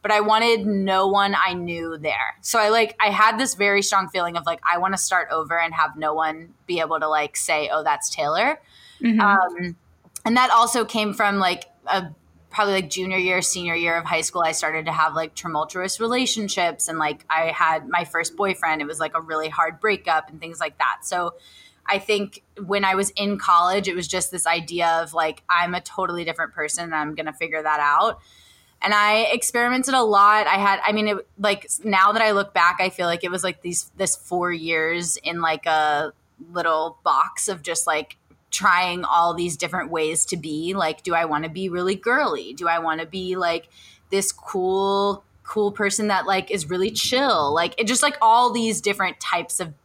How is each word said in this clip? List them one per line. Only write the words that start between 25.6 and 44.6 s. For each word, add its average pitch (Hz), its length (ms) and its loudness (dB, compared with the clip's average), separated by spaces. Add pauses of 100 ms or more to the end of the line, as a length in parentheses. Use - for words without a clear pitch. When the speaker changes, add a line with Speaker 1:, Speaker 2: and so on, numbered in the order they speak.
Speaker 1:
a 180 60 -4
totally 175 440 -6
different 160 300 -6
person 165 300 -6
and 165 100 -8
I'm 151 220 -2
gonna 156 160 -6
figure 160 280 -6
that 156 200 0
out. 151 400 2 (600)
And 208 140 0
I 208 280 4 (100)
experimented 247 640 0
a 262 80 4
lot. 208 440 6
I 160 80 4
had, 196 320 2
I 214 60 2
mean, 214 160 0
it, 202 200 -4 (100)
like, 202 260 0
s-, - 180 -6
now 202 300 4
that 226 100 2
I 214 80 4
look 202 240 0
back, 175 260 4
I 185 100 2
feel 180 160 -4
like 170 180 -2
it 180 60 -2
was, 180 120 -4
like, 180 200 -6
these, 175 340 -6
this 190 180 -2
four 175 380 -4
years 165 640 -2
in, 170 240 -6
like, 160 260 -2
a 151 460 2 (400)
little 165 500 0
box 170 460 0
of 180 140 -6
just, 165 260 -4
like, 151 300 -4 (340)
trying 180 520 2
all 170 300 4
these 175 220 -4
different 170 340 -4
ways 160 360 0
to - 100 -4
be. 165 380 -6
Like, 165 280 -2
do 175 120 -2
I 165 100 2
wanna 156 240 -2
be 185 200 -6
really 180 280 -2
girly? 190 560 0
Do 170 160 -4
I 170 100 2
wanna 165 280 -2
be, 185 280 -6
like, 170 340 -2 (420)
this 196 200 0
cool, 196 960 0 (180)